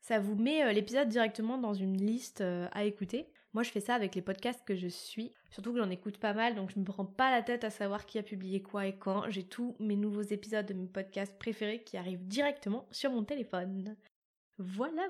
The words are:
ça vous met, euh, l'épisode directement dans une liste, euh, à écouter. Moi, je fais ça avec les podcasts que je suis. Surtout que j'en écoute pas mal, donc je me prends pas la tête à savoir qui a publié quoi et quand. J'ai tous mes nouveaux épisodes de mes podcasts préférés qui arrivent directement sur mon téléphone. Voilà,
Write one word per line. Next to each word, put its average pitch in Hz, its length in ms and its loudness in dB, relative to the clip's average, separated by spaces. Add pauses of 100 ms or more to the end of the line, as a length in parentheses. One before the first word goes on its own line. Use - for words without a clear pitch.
ça 220 200 2
vous 202 160 2
met, 285 280 6
euh, 233 60 6
l'épisode 226 380 4
directement 226 500 2
dans 220 160 0
une 190 220 2
liste, 214 440 0
euh, 180 300 0
à 208 140 -2
écouter. 208 480 -2 (200)
Moi, 220 100 2
je 233 80 -2
fais 208 100 -2
ça 240 140 2
avec 202 200 2
les 185 60 -2
podcasts 190 460 -4
que 196 100 0
je 180 100 -2
suis. - 460 -8 (180)
Surtout 214 220 -6
que 240 60 0
j'en 208 100 4
écoute 185 300 -4
pas 208 160 0
mal, 214 200 2
donc 190 160 -4
je - 80 -4
me 196 60 2
prends 190 220 -2
pas 262 240 2
la 247 100 6
tête 240 240 0
à 214 60 0
savoir 202 340 -2
qui - 140 -6
a 208 40 0
publié 196 380 -2
quoi 196 260 -4
et 196 120 -4
quand. 196 320 0
J'ai 185 140 -2
tous 240 340 -4
mes 208 180 2
nouveaux 208 240 2
épisodes 208 460 -2
de 196 80 -4
mes 185 120 -4
podcasts 196 520 -6
préférés 220 440 -4
qui - 140 -10
arrivent 180 320 -6
directement 269 600 0
sur - 200 -2
mon 233 140 0
téléphone. 190 720 -4 (640)
Voilà, 262 520 -2